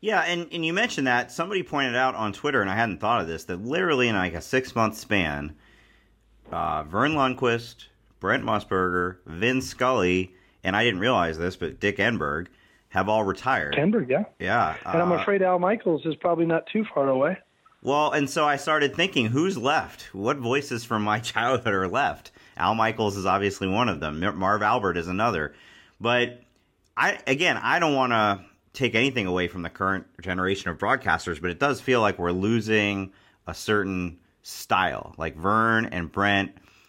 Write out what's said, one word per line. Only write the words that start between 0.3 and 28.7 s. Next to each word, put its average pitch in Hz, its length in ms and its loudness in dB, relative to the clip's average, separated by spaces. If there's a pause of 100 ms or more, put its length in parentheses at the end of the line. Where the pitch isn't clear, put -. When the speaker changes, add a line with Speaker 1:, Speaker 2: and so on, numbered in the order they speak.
Speaker 1:
and 165 120 -4
you 160 80 0
mentioned 185 360 0
that. 120 240 2
Somebody 185 320 -2
pointed 135 320 -2
out 127 180 2
on 107 180 -4
Twitter, 139 280 0
and 98 100 0
I 95 60 -2
hadn't 113 240 0
thought 110 200 2
of 85 60 -2
this, 80 180 -6
that 90 200 -6
literally 143 440 2
in, 113 60 2
like, 90 200 0
a 82 60 -6
six-month 117 560 0
span, 76 600 -2 (960)
uh, 80 320 -2
Vern 107 280 0
Lundquist, 127 760 0 (340)
Brent 113 240 0
Musburger, 92 720 0 (100)
Vin 117 340 0
Scully, 104 760 0 (280)
and 92 140 0
I 110 80 2
didn't 101 160 0
realize 92 380 2
this, 87 180 -4
but 71 240 -8
Dick 98 180 0
Enberg 87 480 0 (440)
have 95 180 0
all 107 160 2
retired. 95 500 -2
Speaker 2:
Enberg, 170 340 0
yeah. 147 160 0 (140)
Speaker 1:
Yeah, 92 380 0 (100)
Speaker 2:
And 170 160 0
I'm 180 100 2
Speaker 1:
uh, 175 40 2
Speaker 2:
afraid 196 260 0
Al 185 160 2
Michaels 180 460 0
is 160 100 -4
probably 170 320 0
not 165 260 0
too 214 120 0 (100)
far 139 140 2
away. 139 300 0 (420)
Speaker 1:
Well, 143 320 0
and 143 180 0
so 156 140 2
I 147 120 4
started 143 380 0
thinking, 165 320 0
who's 139 320 0
left? 127 560 -2
What 110 240 -2
voices 123 460 -2
from 110 180 0
my 107 160 2
<laughs> - 20 -4
childhood 113 540 0
are 95 140 0
left? 101 420 -2 (260)
Al 101 200 2
Michaels 110 400 2
is 95 100 -2
obviously 98 400 2
one 107 220 2
of 87 100 -2
them. 78 220 -4
Mar-, 98 120 0
Marv 98 300 0
Albert 104 340 2
is 85 120 -4
another. 92 460 -2 (460)
But 120 420 0 (540)
I, 180 320 0
again, 139 280 2
I 127 220 0
don't 160 160 2
wanna 110 500 2 (280)